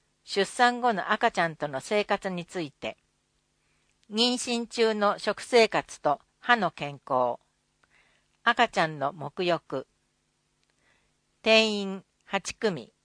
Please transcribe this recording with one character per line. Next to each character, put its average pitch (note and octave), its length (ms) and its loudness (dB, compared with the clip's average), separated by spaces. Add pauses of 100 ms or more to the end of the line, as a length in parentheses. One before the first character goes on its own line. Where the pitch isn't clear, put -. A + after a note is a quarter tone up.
(240)
出 G3 200 0
産 B3 380 2
後 B3 100 2
の F#3 200 -4
赤 A3 200 2
ち - 80 -2
ゃ E3+ 80 2
ん D#3 80 -10
と D3 120 -6
の C3+ 120 -6
生 G#3 240 0
活 G3 280 -2
に F3 140 -8
つ - 140 -8
い D3+ 120 -6
て。 - 260 -12 (1160)
妊 A#3+ 220 2
娠 A#3+ 340 -4
中 A3 280 2
の G#3 240 0
食 - 220 -4
生 A3+ 280 4
活 - 320 -4
と C#3+ 180 0 (200)
歯 A#3+ 160 2
の F#3 160 -2
健 C#3+ 360 -10
康。 B2+ 320 -2 (1040)
赤 A#3 260 2
ち G#3 100 -2
ゃ E3 80 2
ん D#3 100 -10
の C#3 160 -4
沐 D3+ 300 -8
浴。 D#3 440 -2 (1600)
定 A3 240 6
員 G3 360 -4 (200)
八 - 320 -6
組。 E3+ 360 -4 (140)